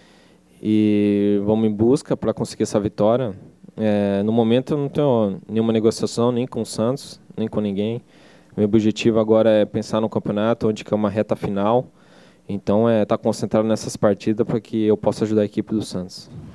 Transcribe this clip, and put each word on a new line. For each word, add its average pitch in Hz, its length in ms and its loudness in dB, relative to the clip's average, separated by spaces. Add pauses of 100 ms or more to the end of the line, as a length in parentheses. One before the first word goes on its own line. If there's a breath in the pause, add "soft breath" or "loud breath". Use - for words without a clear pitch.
(640 soft breath)
E 104 840 2
vamos 110 220 2
em 107 60 0
busca 120 440 2
pra 110 160 -2
conseguir - 300 -6
essa 208 160 0
vitória. 104 560 0 (420)
É, 101 460 0
no 107 100 0
momento 117 420 2
eu 147 40 -2
não 143 100 -4
tenho 113 600 0
nenhuma 113 240 0
negociação, 113 580 0
nem 123 160 -2
com 117 160 -8
o 107 40 -6
Santos, - 540 -6 (160)
nem 110 120 -4
com 110 120 -6
ninguém. 104 400 -4 (560 soft breath)
Meu 104 100 2
objetivo 107 520 2
agora 110 320 4
é 107 140 4
pensar 110 360 -2
no 113 80 0
campeonato, 107 600 -2
onde 104 160 -4
que - 80 -8
é 107 40 2
uma 104 140 0
reta 104 240 -2
final. 104 520 0 (600 soft breath)
Então, 101 420 0
é, 110 160 2
tá - 140 0
concentrado 110 500 0
nessas 110 280 -4
partidas 107 500 0
pra - 120 -2
que 110 260 -4
eu 107 120 4
possa 104 280 -2
ajudar 107 180 2
a - 20 2
equipe 104 300 -4
do 107 80 -2
Santos. - 480 -12 (240 loud breath)